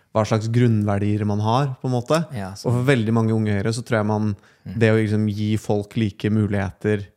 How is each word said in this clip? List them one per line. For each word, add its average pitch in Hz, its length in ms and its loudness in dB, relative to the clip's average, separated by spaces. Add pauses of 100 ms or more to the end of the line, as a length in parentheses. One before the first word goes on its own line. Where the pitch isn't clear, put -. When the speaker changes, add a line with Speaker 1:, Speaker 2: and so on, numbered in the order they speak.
(140)
Speaker 1:
hva 110 120 2
slags 110 220 -2
grunnverdier 104 800 2
man 104 140 -2
har, 123 420 0
på 135 60 -4
en 127 80 -2
måte. 147 240 0 (140)
Speaker 2:
Ja, 98 180 -8
Speaker 1:
Og 104 60 -14
for 123 120 -2 (120)
Speaker 2:
sant. 127 40 0
Speaker 1:
veldig 117 300 2
mange 113 180 2
Unge 110 220 0
Høyre 101 180 -2
så 123 80 -6
tror 120 160 -2
jeg 107 80 0
man, 107 300 0 (300)
Speaker 2:
Mm. 185 120 -8
Speaker 1:
det 113 140 4
å 110 40 4
liksom 107 380 2
gi 107 220 0
folk 104 400 -4
like 107 340 -2
muligheter 101 760 -2 (100)